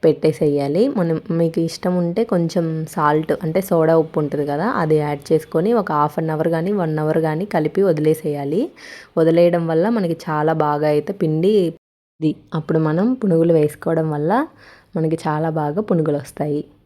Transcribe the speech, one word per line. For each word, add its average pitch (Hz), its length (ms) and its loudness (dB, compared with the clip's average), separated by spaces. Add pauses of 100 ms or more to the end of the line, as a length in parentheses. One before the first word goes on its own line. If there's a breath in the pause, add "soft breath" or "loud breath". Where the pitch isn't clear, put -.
పెట్టేసేయాలి. 151 760 2 (160)
మనం, 165 180 0 (220)
మీకు 165 200 0 (100)
ఇష్టం 180 320 -4
ఉంటే 175 220 -2 (100)
కొంచెం 170 320 0 (300)
సాల్ట్ 151 380 2 (120)
అంటే 165 240 0
సోడా 165 340 4
ఉప్పు 160 200 -2
ఉంటుంది 147 280 -2
కదా, 151 160 -2 (140)
అది 156 220 2
యాడ్ 147 280 -4
చేసుకొని 160 400 0 (100)
ఒక 180 180 -4
హాఫ్ 151 220 0
అన్ 160 140 -2
అవర్ 165 200 0
కానీ 165 260 -2
వన్ 160 220 -2
అవర్ 160 240 0
కానీ 156 180 -2 (100)
కలిపి 156 340 0
వదిలేసేయాలి. 156 760 0 (560 loud breath)
వదిలేయడం 170 520 4
వల్ల 165 260 2
మనకి 170 200 -2 (100)
చాలా 156 260 0 (120)
బాగా 147 300 0
అయితే 147 280 -2
పిండి 160 380 2
ఇది, - 720 -4 (260)
అప్పుడు 160 300 0
మనం 170 180 0 (160)
పునుగులు 170 380 2
వేసుకోవడం 160 460 -2 (100)
వల్ల 151 160 0 (680 loud breath)
మనకి 160 280 -2
చాలా 156 240 -2 (120)
బాగా 147 280 -4
పునుగులు 156 340 0
వస్తాయి. 147 380 -4 (240)